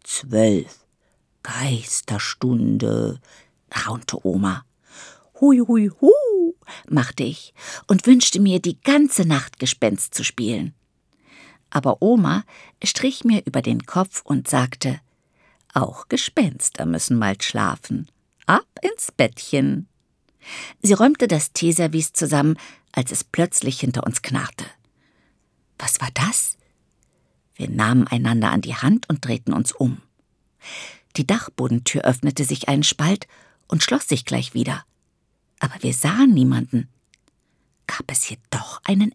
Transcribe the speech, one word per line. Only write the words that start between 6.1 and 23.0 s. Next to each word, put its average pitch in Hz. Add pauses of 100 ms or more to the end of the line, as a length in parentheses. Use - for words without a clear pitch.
machte 131
ich - (320)
und 190
wünschte 247
mir, 185
die -
ganze 277
Nacht 147
Gespenst -
zu -
spielen. 113 (960)
Aber 139
Oma 202 (380)
strich -
mir 226
über -
den 117
Kopf -
und 135
sagte, 127 (720)
„Auch -
Gespenster -
müssen 85
mal 98
schlafen. - (380)
Ab - (160)
ins 427
Bettchen.“ 139 (960)
Sie 202
räumte 247
das 160
Teeservice 160
zusammen, 151 (340)
als 127